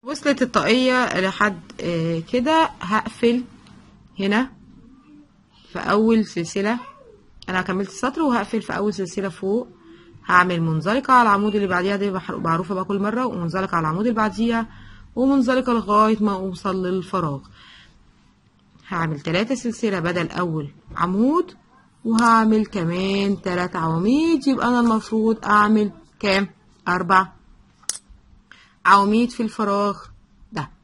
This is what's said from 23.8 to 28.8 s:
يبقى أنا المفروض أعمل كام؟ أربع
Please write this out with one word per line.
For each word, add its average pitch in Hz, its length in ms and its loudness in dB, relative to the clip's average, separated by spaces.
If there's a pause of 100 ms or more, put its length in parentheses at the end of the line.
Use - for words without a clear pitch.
يبقى 247 200 0
أنا 247 120 2
المفروض 220 640 0
أعمل 208 480 4 (280)
كام؟ 196 280 2 (400)
أربع 185 440 2 (1500)